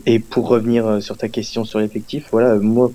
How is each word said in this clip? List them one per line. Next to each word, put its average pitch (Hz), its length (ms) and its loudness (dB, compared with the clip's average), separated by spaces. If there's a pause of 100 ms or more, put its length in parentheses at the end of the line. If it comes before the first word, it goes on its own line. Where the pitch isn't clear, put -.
et 117 140 4
pour 117 260 -4
revenir, 117 400 2
euh, 107 140 0
sur - 160 -8
ta 113 120 -6
question 113 360 -6
sur 107 160 -4
l'effectif, 107 500 -6
voilà, 117 240 4
moi, 110 400 2